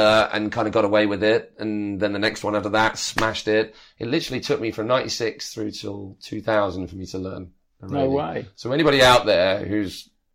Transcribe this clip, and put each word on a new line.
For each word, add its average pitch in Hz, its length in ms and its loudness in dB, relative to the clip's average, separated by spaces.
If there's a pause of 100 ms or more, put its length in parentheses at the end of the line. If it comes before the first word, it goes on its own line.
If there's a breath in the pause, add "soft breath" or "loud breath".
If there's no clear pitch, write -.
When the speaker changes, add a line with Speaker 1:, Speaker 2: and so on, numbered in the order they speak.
(320)
Speaker 1:
and 107 180 -2
kinda 110 200 -2
got 110 140 2
away 107 220 4
with 101 160 -2
it. 113 360 2
And 104 420 -4
then 101 120 0
the 101 60 -4
next 107 240 -2
one 104 140 -2
after 101 140 -4
that, 110 280 2
smashed - 480 -4
it. 110 280 0 (240 soft breath)
It 117 100 -8
literally 139 320 -4
took 113 200 -2
me 110 120 -4
from 107 160 -6
ninety-six 117 680 -2
through 107 180 -6
till 101 480 -12
two 110 200 -10
thousand 98 480 0
for 92 80 -14
me 92 100 -10
to 95 120 -10
learn 92 340 -10 (280)
a 98 80 -16
Speaker 2:
No 139 120 -2
Speaker 1:
Rayleigh. 135 140 0
Speaker 2:
way. 156 320 -4 (100)
Speaker 1:
So 120 160 -6
anybody 143 300 4
out 123 220 8
there 95 400 2
who's 98 440 -4 (260)